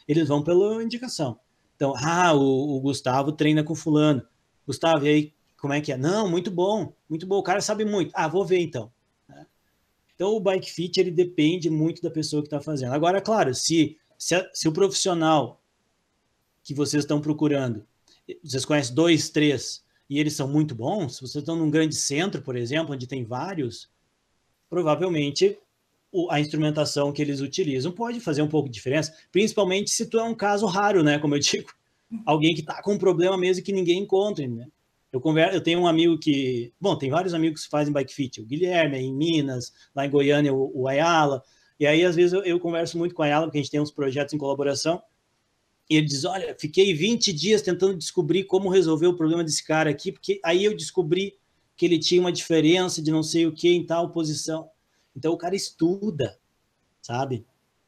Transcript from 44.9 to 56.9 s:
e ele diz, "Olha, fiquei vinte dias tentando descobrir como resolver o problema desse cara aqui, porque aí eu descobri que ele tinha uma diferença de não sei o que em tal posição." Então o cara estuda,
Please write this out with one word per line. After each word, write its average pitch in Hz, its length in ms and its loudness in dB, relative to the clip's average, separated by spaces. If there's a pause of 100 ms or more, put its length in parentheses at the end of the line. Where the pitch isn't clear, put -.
e 156 80 4
ele 156 100 4
diz, 139 180 -4
"Olha, 175 340 -6
fiquei 190 360 2
vinte 208 380 0
dias 185 280 2
tentando 185 360 0
descobrir 175 480 0
como 190 260 0
resolver 160 360 4
o 180 80 4
problema 165 300 0
desse 151 200 -4
cara 156 260 2
aqui, - 200 -6
porque - 320 -4
aí 175 220 2
eu 214 100 2
descobri 175 640 -2 (400)
que - 80 0
ele 170 140 4
tinha 180 220 2
uma 180 120 2
diferença 165 720 2
de 151 80 0
não 156 120 2
sei 165 240 0
o 156 60 0
que 170 160 0
em 175 160 4
tal 170 260 -2
posição." 160 600 -4 (460)
Então 156 160 -2
o 165 60 -2
cara 180 160 -4
estuda, 185 840 -2 (600)